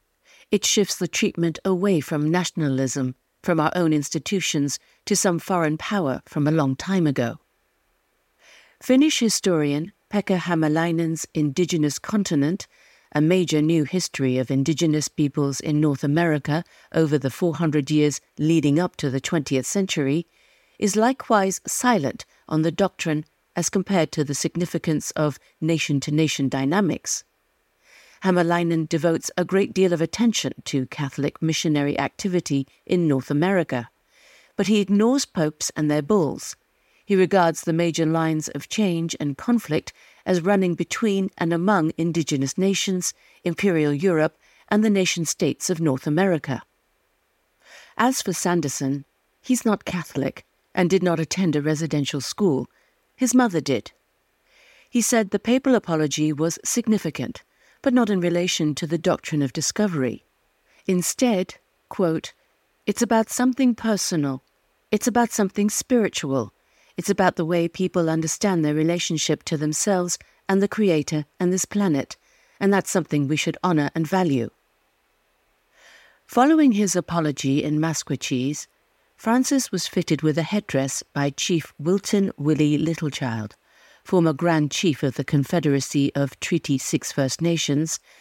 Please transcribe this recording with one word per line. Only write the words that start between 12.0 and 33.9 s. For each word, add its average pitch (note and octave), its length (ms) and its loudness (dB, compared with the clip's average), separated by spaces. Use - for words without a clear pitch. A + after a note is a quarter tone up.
a D3+ 100 0
major D#3+ 400 2
new D#3 240 2
history C3+ 520 -2
of C3 140 -2
Indigenous D3+ 560 0
peoples C#3+ 520 -2
in D3+ 220 0
North D3 220 0
America D3+ 600 0
over D3+ 240 2
the B2+ 140 -2
four E3 240 -2
hundred D3+ 340 0
years D3+ 320 2
leading D3 420 2
up F3+ 180 -2
to C#3+ 120 -2
the C3 100 -2
twentieth C3+ 460 -2
century, E3+ 640 -2
is G3 180 0
likewise G#3+ 720 2
silent G3 580 0
on D#3 140 0
the D#3+ 100 2
doctrine D#3+ 540 -2
as F3 120 -2
compared F#3 440 0
to D3+ 120 -2
the C#3 120 -2
significance E3 760 -2
of D3+ 280 -2
nation-to-nation D3+ 880 0
dynamics. D3 760 -2
Hämäläinen E3+ 640 2
devotes E3 480 0
a F3+ 80 -2
great F#3+ 300 0
deal F#3 180 2
of D#3+ 100 0
attention G#3 520 0
to C3 200 -2
Catholic C#3+ 560 -4
missionary D3+ 560 0
activity E3 720 -2
in E3+ 220 2
North C3+ 240 0
America, D3+ 580 0